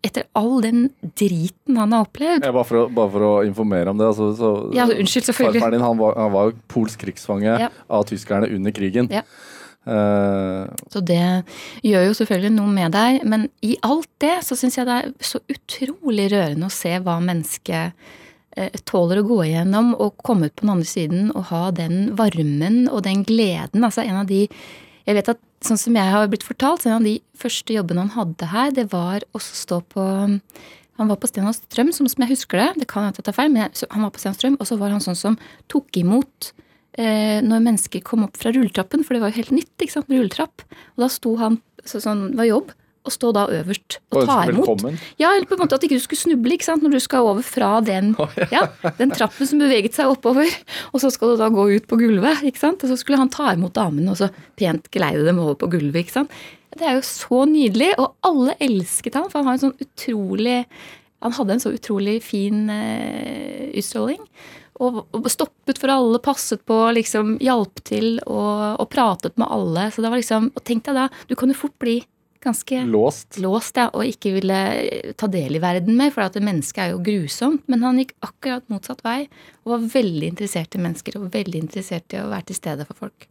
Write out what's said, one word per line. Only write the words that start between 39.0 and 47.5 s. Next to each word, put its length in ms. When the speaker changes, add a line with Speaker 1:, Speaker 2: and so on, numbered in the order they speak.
Speaker 1:
for 80
det 80
var 80
jo 140
helt 180
nytt, 180
ikke 200
sant, 100
rulletrapp. 560
Og 80
da 80
sto 240
han, 240
så, 160
sånn, 320
det 80
var 80
jobb, 220
å 80
stå 240
da 160
øverst 460
og 80
Speaker 2:
Og 100
Speaker 1:
ta 40
Speaker 2:
ønske 100
Speaker 1:
imot. 140
Speaker 2:
velkommen. 300
Speaker 1:
Ja, 160
eller 160
på 60
en 80
måte 100
at 80
ikke 160
du 60
skulle 180
snuble, 320
ikke 140
sant, 180
når 60
du 100
skal 240
over 160
fra 400